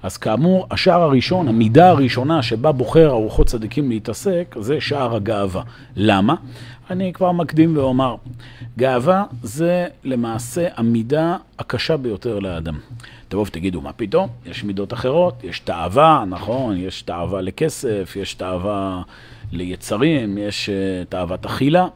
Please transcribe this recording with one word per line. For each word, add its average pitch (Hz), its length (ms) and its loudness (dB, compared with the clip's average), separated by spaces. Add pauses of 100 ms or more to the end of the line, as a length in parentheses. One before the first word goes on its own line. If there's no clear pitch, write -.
אז 95 140 -8
כאמור, 160 540 2
השער 175 300 4
הראשון, 156 460 2
המידה 117 420 8
הראשונה 139 540 2
שבה 117 280 0
בוחר 147 380 4
אורחות 113 380 4
צדיקים 120 420 0
להתעסק, 143 720 -4
זה 127 220 -2
שער 127 340 -2
הגאווה. 101 480 -2 (320)
למה? 104 400 4 (540)
אני 185 240 -4
כבר 180 180 2
מקדים 160 460 2
ואומר, 131 380 2 (600)
גאווה 131 460 2 (200)
זה 170 440 -2 (160)
למעשה 123 720 -4
המידה 117 640 0 (220)
הקשה - 380 -2
ביותר 117 420 -4
לאדם. 82 400 -6 (480)
תבואו 101 200 -2
ותגידו, 87 340 -4
"מה 69 120 -12
פתאום? 98 360 -2 (160)
יש - 180 -12
מידות 101 300 -6
אחרות, 151 500 0
יש 85 160 -10
תאווה", 110 680 4
נכון? 101 500 -4
יש 90 240 -8
תאווה 87 400 -6
לכסף, 104 720 -4
יש 98 180 -8
תאווה 92 680 -4 (500)
ליצרים, 104 840 -2
יש, 104 320 -6
אה, 95 400 -2
תאוות 90 360 -6
אכילה. 160 500 2